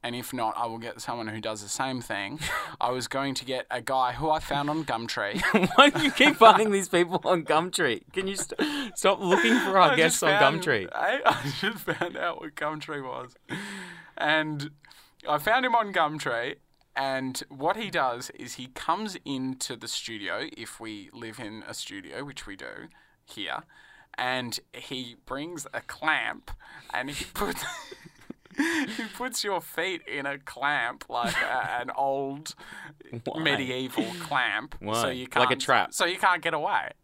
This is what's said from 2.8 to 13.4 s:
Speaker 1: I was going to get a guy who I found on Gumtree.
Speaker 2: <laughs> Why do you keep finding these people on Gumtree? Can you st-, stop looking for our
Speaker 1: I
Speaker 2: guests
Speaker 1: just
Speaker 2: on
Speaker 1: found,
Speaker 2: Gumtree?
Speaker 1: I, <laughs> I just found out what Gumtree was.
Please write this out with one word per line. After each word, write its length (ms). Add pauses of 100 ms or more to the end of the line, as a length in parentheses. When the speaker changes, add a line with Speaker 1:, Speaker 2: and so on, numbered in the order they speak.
Speaker 1:
I 100
was 180
going 240
to 140
get 240
a 100
guy 320
who 160
I 120
found 280
on 160
Gumtree. 560 (300)
Speaker 2:
<laughs> 60
Why 120
do 140
you 80
keep 260
finding 340
these 200
people 340
on 200
Gumtree? 580 (100)
Can 140
you 100
st-, 240 (380)
stop 220
looking 400
for 180
our 140
Speaker 1:
I 40
Speaker 2:
guests 240
Speaker 1:
just 100
Speaker 2:
on 80
Speaker 1:
found, 240
Speaker 2:
Gumtree? 320
Speaker 1:
I, 280
<laughs> 20
I 340
just 200
found 400
out 240
what 120
Gumtree 480
was. 320 (840)